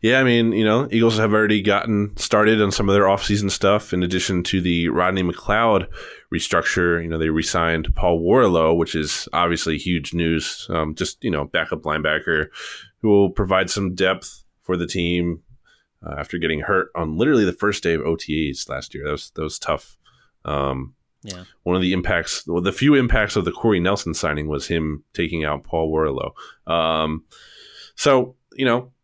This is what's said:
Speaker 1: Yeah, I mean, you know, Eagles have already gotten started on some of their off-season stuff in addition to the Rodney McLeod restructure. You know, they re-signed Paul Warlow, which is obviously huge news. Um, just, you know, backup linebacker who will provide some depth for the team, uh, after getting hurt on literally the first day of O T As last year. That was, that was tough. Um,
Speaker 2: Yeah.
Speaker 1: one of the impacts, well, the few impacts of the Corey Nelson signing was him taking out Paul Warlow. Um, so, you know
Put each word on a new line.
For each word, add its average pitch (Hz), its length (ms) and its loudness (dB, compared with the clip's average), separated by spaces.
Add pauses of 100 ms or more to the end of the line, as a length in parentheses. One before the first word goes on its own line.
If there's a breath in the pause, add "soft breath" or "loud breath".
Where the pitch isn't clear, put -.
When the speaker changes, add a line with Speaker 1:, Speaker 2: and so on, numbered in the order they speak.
Speaker 1:
Yeah, 120 180 4
I 135 40 4
mean, 117 300 4
you 107 100 2
know, 110 260 2
Eagles 113 280 4
have 110 160 2
already 107 280 4
gotten 101 560 0
started 107 440 2
on 101 100 2
some 101 180 0
of 98 60 4
their 101 120 6
off-season 101 440 2
stuff - 420 0
in 90 80 0
addition 90 420 -2
to 92 160 0
the 85 300 0
Rodney 92 320 0
McLeod 104 680 0 (460 loud breath)
restructure. 85 720 0
You 85 60 -6
know, 82 100 -4
they 80 100 0
re-signed 82 640 0
Paul 87 260 2
Warlow, 85 540 4
which 85 220 0
is 76 360 -4
obviously 82 460 0
huge 80 380 -4
news. 82 560 -2
Um, 78 240 -2
just, - 280 -6
you 120 60 -2
know, 76 160 -2
backup 80 380 -4
linebacker 78 640 -2 (540 loud breath)
who 110 80 0
will 101 200 6
provide 95 400 0
some 95 240 -4
depth 92 500 -2 (200)
for 92 120 -2
the 87 120 -2
team, 87 560 -2 (600 soft breath)
uh, 73 140 -10
after 73 220 -8
getting 80 220 -2
hurt 92 340 0
on 80 200 -4
literally 120 300 4
the 90 80 0
first 101 300 -2
day 85 100 2
of 80 80 0
O 82 140 -2
T 78 340 -4
As - 180 -10
last 65 280 -10
year. 71 100 -10
That 73 60 -4
was, - 240 -8
that 80 80 -6
was 76 160 -8
tough. - 400 -6 (460 soft breath)
Um, 69 500 -4 (260)
Speaker 2:
Yeah. 92 220 -12 (180 loud breath)
Speaker 1:
one 90 140 0
of 92 80 2
the 92 100 2
impacts, 90 540 -2
well, 85 160 0
the 98 80 0
few 143 240 4
impacts 117 400 2
of 92 100 0
the 87 60 -2
Corey 104 280 2
Nelson 87 360 0
signing 76 320 -4
was 73 180 -4
him 78 380 -2 (100)
taking 85 300 -4
out 76 200 -4
Paul 82 260 -4
Warlow. 73 440 -2 (320 loud breath)
Um, 80 580 -2 (720 loud breath)
so, 131 400 2 (200)
you 135 100 -2
know 123 260 0 (120)